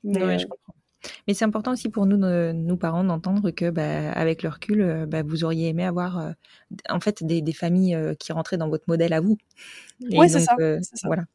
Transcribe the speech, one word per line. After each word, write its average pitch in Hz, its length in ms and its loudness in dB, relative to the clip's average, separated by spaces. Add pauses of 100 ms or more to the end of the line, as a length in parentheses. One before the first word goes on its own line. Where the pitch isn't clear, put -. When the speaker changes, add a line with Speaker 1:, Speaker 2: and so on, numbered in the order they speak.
Speaker 1:
Mais, 196 200 0
Speaker 2:
Ouais, 180 100 2
Speaker 1:
euh, 180 40 0
Speaker 2:
je 180 80 -4
comprends. - 260 -18 (560)
Mais 202 60 2
c'est 220 100 -2
important 214 280 -2
aussi 247 160 -6
pour 202 180 0
nous, 196 100 4
de, 175 380 2
nous 165 220 -2
parents, 175 280 -2
d'entendre 185 460 0
que, 170 200 -2
bah, 151 420 -2
avec 165 300 0
le 165 60 -4
recul, 208 320 -2
euh, 160 260 0
bah, 160 160 -4
vous 156 220 -4
auriez 165 240 0
aimé 165 160 -2
avoir, 180 340 -2
euh, 160 120 -6 (400)
d-, - 180 -16
en 170 120 -2
fait, 214 220 -4
des, 160 200 0
des 156 100 -2
familles, 180 420 2
euh, 156 200 -2
qui - 180 -10
rentraient 160 240 -4
dans 160 120 -2
votre 156 200 -4
modèle 165 240 2
à 160 80 2
vous. 208 160 4 (760)
Et 196 80 4
Speaker 1:
Ouais, 330 100 12
c'est 320 100 4
Speaker 2:
donc, - 80 4
Speaker 1:
ça, 240 140 4
Speaker 2:
euh, 156 220 2
Speaker 1:
c'est - 140 -12
ça. - 120 -8
Speaker 2:
voilà. 170 160 0 (100)